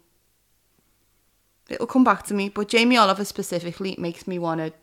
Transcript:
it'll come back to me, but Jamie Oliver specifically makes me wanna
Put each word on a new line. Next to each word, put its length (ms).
it'll 180
come 160
back 240
to 60
me, 160
but 180
Jamie 300
Oliver 280
specifically 720
makes 300
me 120
wanna 320